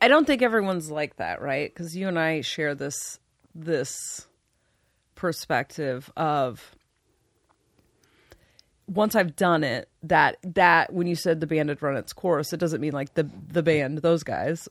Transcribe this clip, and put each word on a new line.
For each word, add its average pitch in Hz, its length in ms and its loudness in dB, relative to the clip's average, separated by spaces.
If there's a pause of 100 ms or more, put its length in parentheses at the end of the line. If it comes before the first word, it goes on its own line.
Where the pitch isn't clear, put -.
I 233 60 6
don't 294 180 6
think 269 160 2
everyone's 196 500 0
like 151 260 -4
that, 87 240 -4
right? 139 320 -4
'Cause 170 220 -12
you 190 120 -4
and 175 120 -2
I 160 220 0
share 147 340 -4
this, - 440 -10 (360)
this 156 720 -6 (880)
perspective 135 1000 -4
of 147 580 -2 (2000)
once 214 280 2
I've 180 200 2
done 170 280 4
it, 123 260 -4 (140)
that, 156 400 4
that 175 500 4
when 175 140 0
you 175 80 0
said 165 260 0
the 160 60 -4
band 151 220 0
had 143 120 -4
run 139 160 -2
its - 160 -8
course, 165 400 0
it 170 60 -6
doesn't 160 200 -2
mean, 147 140 -4
like, 143 220 -6
the, 156 140 0 (200)
the 170 140 0
band, 151 360 2
those 165 240 2
guys 131 480 -4